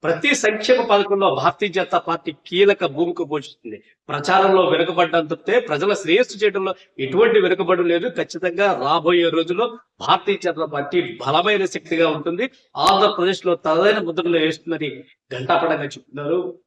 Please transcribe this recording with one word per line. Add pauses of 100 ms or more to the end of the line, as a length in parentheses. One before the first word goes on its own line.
ప్రతి
సంక్షేమ
పథకంలో
భారతీయ
జనతా
పార్టీ (160)
కీలక
భూమిక (100)
పోషిస్తుంది. (260)
ప్రచారంలో
వెనుకబడ్డం
తప్పితే
ప్రజల
శ్రేయస్సు
చేయడంలో (240)
ఎటువంటి
వెనుకబడి
లేదు.
ఖచ్చితంగా
రాబోయే
రోజుల్లో (200)
భారతీయ
జనతా
పార్టీ
బలమైన
శక్తిగా
ఉంటుంది. (280)
ఆంధ్రప్రదేశ్
లో
తనదైన
ముద్రలు
వేస్తుందని (280)
ఘంటాపడంగా
చెప్తున్నారు